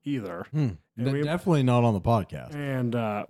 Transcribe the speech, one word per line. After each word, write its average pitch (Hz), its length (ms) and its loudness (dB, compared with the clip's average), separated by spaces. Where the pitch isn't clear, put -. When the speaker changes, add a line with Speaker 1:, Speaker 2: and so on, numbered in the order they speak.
Speaker 1:
either. 95 460 -6
Speaker 2:
Hmm. 143 180 0
Speaker 1:
And 117 80 -2
Speaker 2:
De-, 135 60 0
Speaker 1:
we 143 120 0
Speaker 2:
definitely 160 400 2
not 123 200 6
on 117 100 4
the 95 80 0
podcast. 98 540 0
Speaker 1:
And, 131 400 -4
uh, 107 340 -2